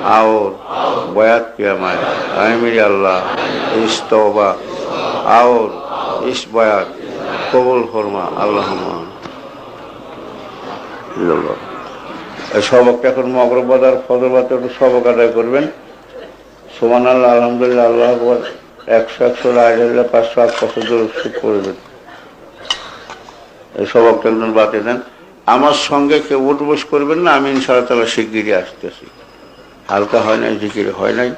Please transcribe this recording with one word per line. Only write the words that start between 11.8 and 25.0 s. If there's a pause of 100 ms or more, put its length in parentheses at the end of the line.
এই
সবকটা
এখন
মগরব
বাজার,
ফজর
বাজার
একটু (100)
সবক
আদায়
করবেন। (1120)
সুবহানাল্লাহ,
আলহামদুলিল্লাহ,
আল্লাহু
আকবার, (500)
একশো,
একশো,
লা
ইলাহা
ইল্লাল্লাহ,
পাঁচশো
আট, (120)
পাঁচশো
দরুদ
শরীফ
পড়বেন। (2000)
এই
সবকটা
একজন
বাতে
দেন। (440)